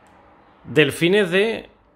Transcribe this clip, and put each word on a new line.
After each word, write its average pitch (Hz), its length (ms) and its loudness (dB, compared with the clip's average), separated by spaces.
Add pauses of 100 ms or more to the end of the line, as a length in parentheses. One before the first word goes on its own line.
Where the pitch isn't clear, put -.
(640)
Delfines 165 680 0
de 208 400 -4 (260)